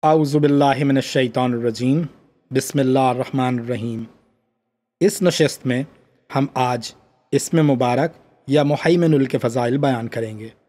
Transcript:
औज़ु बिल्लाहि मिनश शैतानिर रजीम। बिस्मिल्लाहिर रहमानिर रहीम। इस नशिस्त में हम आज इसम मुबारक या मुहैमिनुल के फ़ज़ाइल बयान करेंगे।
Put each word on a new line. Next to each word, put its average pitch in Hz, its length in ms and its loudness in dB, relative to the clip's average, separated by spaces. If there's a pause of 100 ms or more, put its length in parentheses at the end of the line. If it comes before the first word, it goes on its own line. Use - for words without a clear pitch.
औज़ु 156 360 2
बिल्लाहि 143 440 2
मिनश 135 240 2
शैतानिर 123 580 -2
रजीम। 123 320 0 (540)
बिस्मिल्लाहिर 131 640 0
रहमानिर 127 480 -4
रहीम। 113 400 -6 (960)
इस 202 220 0
नशिस्त 160 440 0
में 127 180 -2 (440)
हम 139 180 0 (100)
आज 123 360 -4 (400)
इसम 160 300 0
मुबारक 131 500 2 (340)
या 147 160 2
मुहैमिनुल 156 640 2
के 131 120 -4
फ़ज़ाइल 120 400 -2
बयान 127 300 -2
करेंगे। 113 440 -10 (180)